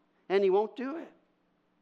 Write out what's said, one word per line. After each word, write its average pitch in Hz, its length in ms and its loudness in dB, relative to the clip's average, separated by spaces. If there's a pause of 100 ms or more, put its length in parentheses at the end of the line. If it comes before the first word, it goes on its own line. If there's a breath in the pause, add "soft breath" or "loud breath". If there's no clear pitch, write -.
(280)
and 196 160 2
he 190 60 4
won't 208 260 2
do 269 220 -8
it. 285 140 -16 (720)